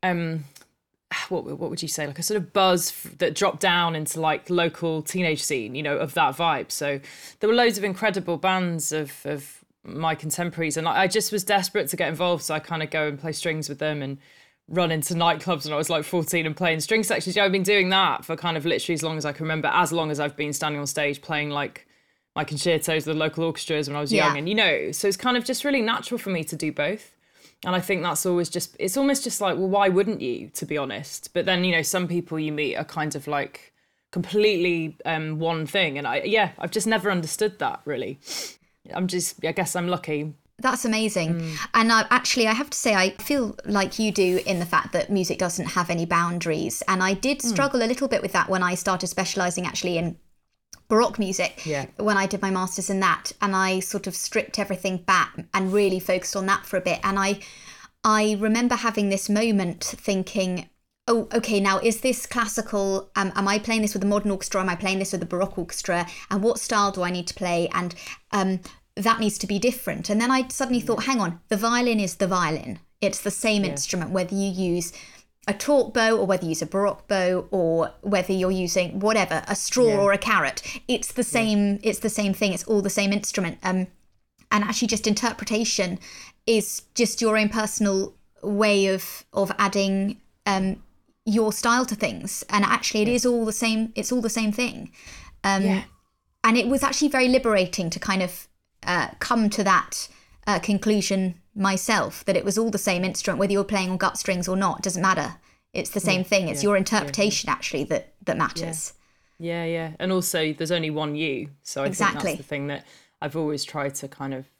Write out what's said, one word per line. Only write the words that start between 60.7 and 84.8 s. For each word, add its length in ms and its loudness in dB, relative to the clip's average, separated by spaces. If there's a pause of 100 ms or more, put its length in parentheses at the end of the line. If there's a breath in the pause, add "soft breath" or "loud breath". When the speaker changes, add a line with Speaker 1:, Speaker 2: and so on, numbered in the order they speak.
Speaker 2:
"Oh, 260 2
okay, 280 2
now 180 4
is 220 2
this 240 0
classical? 880 -2
Um, 200 0
am 120 0
I 100 2
playing 260 0
this 100 0
with 100 -2
a 40 2
modern 240 2
orchestra? 280 -2
Am 80 0
I 80 0
playing 240 0
this 140 -2
with 100 -2
a 20 -6
Baroque 320 -2
orchestra? 500 -2 (220 loud breath)
And 140 0
what 160 4
style 320 2
do 120 -2
I 60 0
need 180 -2
to 80 -6
play?" 380 0
And, 220 -2 (360 loud breath)
um, 280 2 (380 loud breath)
that 240 2
needs 160 0
to 100 -4
be 120 0
different. 500 -2
And 100 2
then 100 2
I 200 4
suddenly 320 0
thought, 220 0
Speaker 1:
Yeah. 100 -2
Speaker 2:
Hang 80 0
on, 260 -2
the 80 0
violin 460 2
is 140 -2
the 120 0
violin. 520 -2 (200)
It's 220 0
the 100 -2
same 320 0
Speaker 1:
Yeah. 80 -2
Speaker 2:
instrument, 400 -4
whether 240 -2
you 160 0
use 400 0 (560 loud breath)
a 60 0
talk 400 2
bow 240 4
or 80 2
whether 180 2
you 60 -2
use 120 -2
a 60 -4
baroque 400 -2
bow 440 0
or 400 2 (100)
whether 300 0
you're 200 2
using 480 0
whatever, 480 2
a 80 0
straw 320 2
Speaker 1:
Yeah. 120 4
Speaker 2:
or 140 6
a 40 2
carrot, 440 2 (260 loud breath)
it's 260 -2
the 100 -2
Speaker 1:
Yeah. 60 -4 (100)
Speaker 2:
same, 440 2
it's 160 0
the 100 0
same 240 0
thing. 200 0
It's 120 -6
all 160 4
the 100 0
same 200 2
instrument. 520 -2
Um, 240 0 (640)
and 120 4
actually 260 0